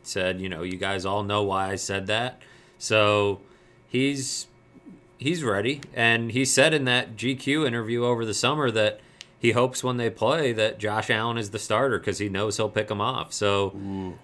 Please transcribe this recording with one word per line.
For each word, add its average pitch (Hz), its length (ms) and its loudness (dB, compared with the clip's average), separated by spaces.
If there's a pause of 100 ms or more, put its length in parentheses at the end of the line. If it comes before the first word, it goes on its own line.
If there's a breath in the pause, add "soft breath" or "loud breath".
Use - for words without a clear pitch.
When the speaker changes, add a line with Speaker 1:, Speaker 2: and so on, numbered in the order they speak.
Speaker 1:
said, 92 380 -2
you 95 80 -4
know, 85 140 -6
"You 92 140 -6
guys 95 280 -4
all 101 180 0
know 104 200 0
why 95 280 0
I 98 60 -4
said 98 300 -4
that." 117 340 -2 (380 loud breath)
So 104 640 4 (480 loud breath)
he's, 135 580 -2 (720)
he's 160 240 -2
ready, 117 380 0 (140)
and 117 380 2
he 131 120 2
said 143 300 4
in 143 100 0
that 123 320 0
G 120 180 -2
Q 139 320 0
interview 117 380 -2
over 120 200 0
the 107 100 -2
summer 135 360 2
that 107 300 2 (400 loud breath)
he 117 120 4
hopes 127 320 2
when 123 140 -2
they 117 120 0
play 127 420 2
that 107 260 0
Josh 104 320 -2
Allen 117 280 0
is 101 120 -6
the 107 80 -6
starter 113 400 0
'cause 90 200 -4
he 104 100 -2
knows 101 280 -2
he'll 110 120 0
pick 107 220 -2
'em 104 100 -2
off. 123 320 -4
So 101 440 0
Speaker 2:
Ooh. 98 480 -8